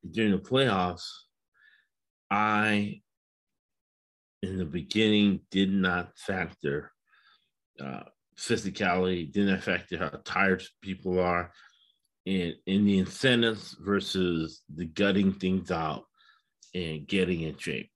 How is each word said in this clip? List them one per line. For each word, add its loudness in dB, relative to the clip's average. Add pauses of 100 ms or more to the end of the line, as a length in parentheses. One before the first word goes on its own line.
during 2
the 4
playoffs, 0 (1200)
I, 2 (1400)
in -4
the -2
beginning, 2 (100)
did 2
not 0
factor, -6 (880)
uh, -10 (340)
physicality, -2
did 2
not 0
factor -4
how -4 (140)
tired 0 (180)
people -4
are, 0 (760)
and -2 (100)
in 2
the 6
incentives 2
versus -2 (100)
the -6
gutting 2
things -2
out -4 (680)
and -6
getting 0
in -6
shape. -8